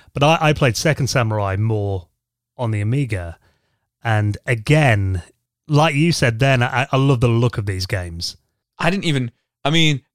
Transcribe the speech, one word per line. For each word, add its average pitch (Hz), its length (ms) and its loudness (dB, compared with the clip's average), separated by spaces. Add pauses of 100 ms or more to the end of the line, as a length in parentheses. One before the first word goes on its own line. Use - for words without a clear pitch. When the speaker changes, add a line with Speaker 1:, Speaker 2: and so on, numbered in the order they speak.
(120)
Speaker 1:
but 131 100 -4
I, 160 180 4
I 151 120 2
played 135 240 0
Second 147 300 0
Samurai 107 500 -2
more 101 520 -2 (480)
on 117 160 -4
the 104 80 -2
Amiga. 104 580 -4 (640)
And 107 420 0
again, 113 760 0 (460)
like 151 260 2
you 160 180 2
said 117 280 0
then, 135 220 2
I, 127 280 0
I 135 60 0
love 135 240 2
the 123 80 2
look 117 300 2
of 104 80 -4
these 95 200 -6
games. 87 500 -8 (420)
Speaker 2:
I 165 120 0
didn't 196 140 -2
even, 135 260 -2 (340)
I 143 60 -2
mean, 156 320 2 (120)